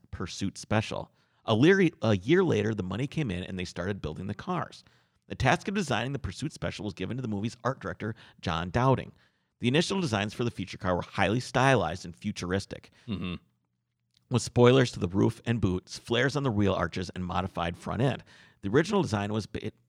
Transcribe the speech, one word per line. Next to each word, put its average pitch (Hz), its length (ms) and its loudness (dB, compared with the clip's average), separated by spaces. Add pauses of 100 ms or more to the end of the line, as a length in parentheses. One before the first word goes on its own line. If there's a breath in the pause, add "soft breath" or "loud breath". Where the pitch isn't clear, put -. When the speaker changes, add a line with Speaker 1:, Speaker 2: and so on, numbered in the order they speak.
(100)
Speaker 1:
Pursuit - 460 -6
Special. - 540 -2 (340)
A 113 100 2
lear-, 170 360 6 (100)
a 110 160 4
year 131 260 2
later, 110 320 2
the 104 80 -2
money 98 240 -4
came 143 240 -4
in 90 140 -4
and 92 140 -8
they 90 80 -4
started 95 340 -6
building 80 260 -6
the 101 80 -6
cars. - 500 -6 (440)
The - 60 -10
task 135 340 2
of 208 60 -4
designing 135 400 -2
the 135 40 -6
Pursuit 151 360 -8
Special - 320 -8
was 98 80 -6
given 98 240 -6
to 131 40 -6
the 123 60 -6
movie's 107 340 -4
art 131 180 -2
director, 107 340 -8 (260 soft breath)
John 85 300 -4
Dowding. 120 420 2 (480)
The 120 80 0
initial 170 320 2
designs 110 320 0
for - 100 -4
the 120 80 0
feature - 280 -8
car 92 180 2
were 90 60 0
highly 98 380 2
stylized 120 680 2
and 85 100 -14
futuristic, - 720 -6 (160)
Speaker 2:
Mm-hmm. 92 280 -6 (960)
Speaker 1:
with 123 120 2
spoilers 123 500 6
to - 80 -12
the 95 80 -2
roof 110 360 0
and 117 160 -2
boots, 90 380 -2
flares 123 380 0
on 139 80 -2
the 135 60 0
wheel 101 220 2
arches, 90 420 -2
and 90 100 -6
modified 87 520 -4
front 92 240 -6
end. 120 220 0 (400 soft breath)
The 101 80 -6
original 170 320 4
design 104 320 -2
was 110 120 -2
ba-, - 260 -10 (160)